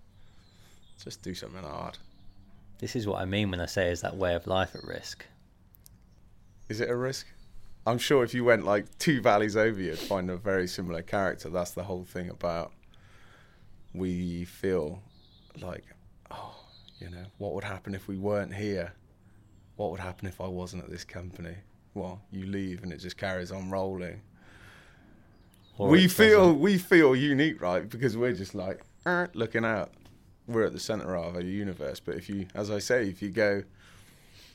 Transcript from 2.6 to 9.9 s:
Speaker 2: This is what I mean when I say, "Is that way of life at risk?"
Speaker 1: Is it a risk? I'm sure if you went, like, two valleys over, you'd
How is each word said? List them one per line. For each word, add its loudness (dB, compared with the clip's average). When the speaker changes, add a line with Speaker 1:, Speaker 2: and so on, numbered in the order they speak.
Speaker 2:
This -8
is -2
what -2
I -4
mean 0
when -4
I -2
say, 0
"Is -2
that -4
way 0
of -4
life 0
at -14
risk?" -12
Speaker 1:
Is -6
it -2
a 0
risk? -4
I'm 2
sure 4
if 0
you 0
went, 6
like, 0
two 2
valleys 6
over, 4
you'd -4